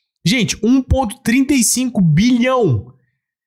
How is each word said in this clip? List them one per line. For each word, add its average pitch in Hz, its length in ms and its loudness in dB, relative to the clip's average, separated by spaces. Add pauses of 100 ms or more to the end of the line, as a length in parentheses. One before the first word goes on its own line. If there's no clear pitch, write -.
(260)
Gente, 208 380 0
um 262 180 2
ponto 254 400 -2
trinta 262 320 0
e 254 100 2
cinco 247 380 -2
bilhão. 220 920 0 (560)